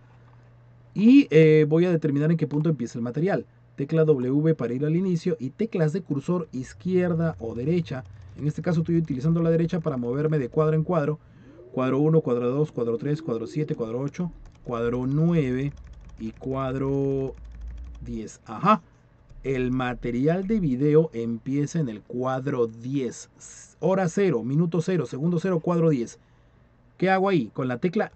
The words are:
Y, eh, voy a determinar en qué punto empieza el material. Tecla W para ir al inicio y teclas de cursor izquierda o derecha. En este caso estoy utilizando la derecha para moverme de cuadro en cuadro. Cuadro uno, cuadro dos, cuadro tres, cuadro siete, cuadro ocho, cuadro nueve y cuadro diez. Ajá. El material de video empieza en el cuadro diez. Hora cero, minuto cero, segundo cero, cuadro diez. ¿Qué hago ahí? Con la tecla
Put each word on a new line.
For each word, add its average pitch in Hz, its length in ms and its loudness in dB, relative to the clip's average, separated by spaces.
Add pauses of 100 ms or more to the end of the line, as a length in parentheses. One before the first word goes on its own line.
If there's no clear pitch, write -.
(960)
Y, 254 360 8
eh, 156 380 8
voy 165 180 4
a 185 40 2
determinar 151 400 2
en 170 60 2
qué 156 100 0
punto 151 220 -2
empieza 123 300 -4
el 117 40 -4
material. 147 440 -2 (280)
Tecla 160 300 0
W 147 500 2
para 120 200 -4
ir 139 100 -2
al 156 100 0
inicio 180 460 0
y 131 100 -6
teclas 170 420 0
de 190 100 -4
cursor 170 500 -4
izquierda 175 880 -2
o 113 160 -8
derecha. 147 480 -2 (340)
En 139 80 -4
este 151 160 -4
caso 170 180 2
estoy 170 180 2
utilizando 160 440 0
la 165 80 2
derecha 165 300 2
para 143 160 -4
moverme 143 420 0
de 120 120 -2
cuadro 156 260 2
en 156 80 2
cuadro. 151 340 0 (540)
Cuadro 131 260 0
uno, 160 220 4
cuadro 123 300 0
dos, 147 200 0
cuadro 117 260 -2
tres, 143 260 -4
cuadro 113 260 -4
siete, 151 260 -4
cuadro 113 240 -6
ocho, 156 320 -4 (320)
cuadro 120 420 -2
nueve 143 680 0 (480)
y 110 100 -8
cuadro 135 1040 -2 (640)
diez. 113 460 -12
Ajá. 160 360 2 (600)
El 127 280 -2
material 127 760 -2
de 220 140 0
video 151 540 4
empieza 127 680 -4
en 131 80 0
el 104 140 -10
cuadro 131 640 -2
diez. 120 640 -6 (500)
Hora 185 300 2
cero, 175 320 0
minuto 160 400 0
cero, 170 240 0
segundo 165 320 -2
cero, 180 220 -2
cuadro 165 280 2
diez. 123 300 -2 (800)
¿Qué 180 100 0
hago 190 220 2
ahí? 123 240 0
Con 135 120 -4
la 123 120 -4
tecla 185 380 -2